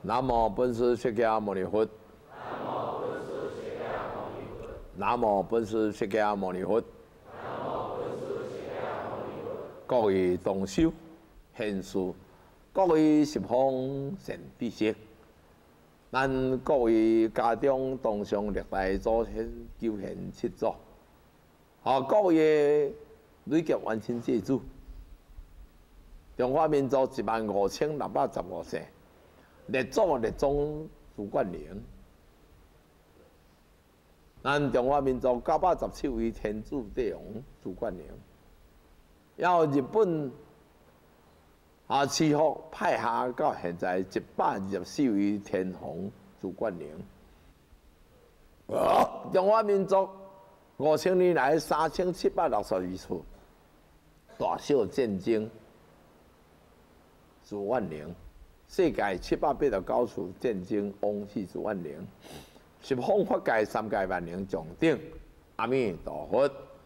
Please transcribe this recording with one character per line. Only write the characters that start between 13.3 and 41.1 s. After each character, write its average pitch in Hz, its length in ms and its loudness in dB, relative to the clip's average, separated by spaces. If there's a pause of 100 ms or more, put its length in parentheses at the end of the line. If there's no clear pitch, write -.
方 120 320 2 (480)
善 - 180 -10 (220)
知 120 100 -4
识， 107 240 2 (1160)
咱 131 480 2
各 139 200 2
位 113 500 6
家 117 260 2
长 131 440 0
同 104 260 -2
上 104 280 -2
历 92 160 -2
代 95 280 0
祖 113 280 2
先 107 240 -6 (300)
九 110 220 -2
贤 92 320 -8
七 - 160 -6
祖， - 260 -2 (1120)
啊， 131 160 4
各 208 220 4
位 151 680 6 (520)
累 151 180 2
劫 156 240 2
冤 110 140 0
亲 120 200 -4
债 120 200 0
主， 127 200 0 (1800)
中 127 160 0
华 160 140 4
民 143 220 2
族 131 280 4
一 110 60 -4
万 110 240 -2
五 98 220 2
千 151 280 -2
六 98 120 -6
百 135 180 0
十 - 140 -6
五 87 240 -10
世。 - 180 -8 (840)
列 110 160 -2
祖 170 340 2
列 110 140 0
宗 151 560 -2 (280)
朱 104 80 -6
冠 117 260 -2
宁， 85 320 -12 (2500)
咱 143 300 2
中 127 160 2
华 143 120 4
民 131 200 0
族 123 260 2
九 160 120 2
百 180 180 4
十 110 160 -4
七 - 160 -4
位 113 240 0
天 107 300 -4
子 135 200 -6 (120)
帝 107 180 -2
王 78 100 -10 (400)
朱 95 100 -8
冠 98 240 -6
宁， 78 80 -14 (1300)
还 - 60 -2 (120)
有 165 100 6
日 143 140 2
本 156 500 2 (1600)